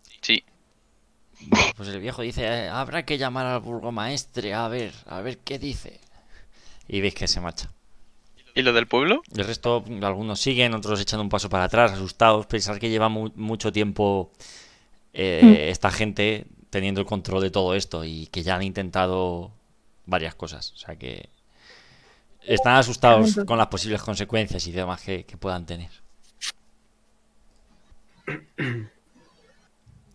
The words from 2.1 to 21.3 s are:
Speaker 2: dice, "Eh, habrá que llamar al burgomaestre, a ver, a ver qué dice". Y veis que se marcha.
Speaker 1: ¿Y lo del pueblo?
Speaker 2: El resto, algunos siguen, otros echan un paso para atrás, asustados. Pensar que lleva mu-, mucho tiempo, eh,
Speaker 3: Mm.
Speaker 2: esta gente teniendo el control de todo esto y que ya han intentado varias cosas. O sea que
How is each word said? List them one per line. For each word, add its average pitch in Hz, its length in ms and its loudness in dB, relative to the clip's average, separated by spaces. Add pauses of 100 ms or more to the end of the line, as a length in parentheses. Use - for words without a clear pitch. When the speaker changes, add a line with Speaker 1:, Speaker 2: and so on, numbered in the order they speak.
Speaker 2:
dice, 117 240 -4
"Eh, 113 220 -2
habrá 131 360 -6
que 147 140 -2
llamar 131 280 -2
al 127 140 -2
burgomaestre, 113 920 -6
a 113 140 -2
ver, 117 240 -6 (140)
a 92 140 -12
ver 123 180 -10
qué 135 200 -10
dice". - 420 -10 (880)
Y 98 140 -4
veis 101 120 0
que 90 140 -4
se - 120 -2
marcha. - 280 -8 (840)
Speaker 1:
¿Y 131 80 0
lo 123 100 4
del 113 140 2
pueblo? 170 360 2 (140)
Speaker 2:
El 101 80 0
resto, 117 400 -2 (180)
algunos 101 380 -4
siguen, 123 340 2
otros 104 260 -2
echan 107 200 -2
un 101 80 -2
paso 101 220 -2
para 92 140 2
atrás, 110 280 4
asustados. 104 540 2
Pensar 104 320 -4
que 113 120 -4
lleva 110 200 2
mu-, 110 240 -6
mucho 110 380 -4
tiempo, 101 580 0 (840)
eh, 90 300 0
Speaker 3:
Mm. 220 120 12 (160)
Speaker 2:
esta 92 200 0
gente 104 560 -2 (240)
teniendo 98 320 -2
el 95 40 -8
control 95 360 -2
de 95 80 0
todo 92 240 2
esto 85 300 -4
y 80 240 -10
que 90 140 -8
ya 92 140 0
han 95 60 -2
intentado 92 880 -2 (540)
varias 82 280 -2
cosas. - 380 -14
O - 40 -20
sea - 200 -16
que 60 320 -14 (1120)